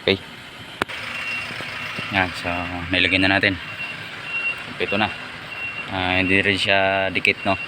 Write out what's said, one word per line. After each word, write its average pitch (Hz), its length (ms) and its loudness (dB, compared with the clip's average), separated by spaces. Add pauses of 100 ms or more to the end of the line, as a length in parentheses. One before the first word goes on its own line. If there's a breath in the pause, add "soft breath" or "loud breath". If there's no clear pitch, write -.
Okay. 98 140 4 (1900)
Yan. 95 160 4 (120)
So, 87 120 -2 (400)
nilagay 92 320 4
na 95 140 6
natin. 98 180 4 (1200)
Ito 95 200 0
na. 107 80 4 (800)
Ah, 92 320 0
hindi 95 240 4
rin 95 160 4
siya 98 540 4
dikit, - 340 2
no? 95 80 4 (120)